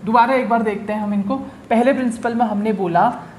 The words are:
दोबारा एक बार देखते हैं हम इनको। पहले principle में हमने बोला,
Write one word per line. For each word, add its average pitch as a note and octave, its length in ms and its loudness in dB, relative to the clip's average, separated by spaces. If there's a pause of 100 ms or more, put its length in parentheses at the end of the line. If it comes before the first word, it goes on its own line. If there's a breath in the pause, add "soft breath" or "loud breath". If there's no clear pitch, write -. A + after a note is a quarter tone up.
दोबारा A#3+ 300 4
एक B3 140 0
बार A#3 140 2
देखते G#3 300 -4
हैं G#3+ 80 -2
हम G#3 140 -2
इनको। G3+ 220 -2 (340 loud breath)
पहले A#3+ 220 4
principle A#3+ 420 -2
में A#3 120 2
हमने G#3+ 260 -2
बोला, F#3 360 2 (300 loud breath)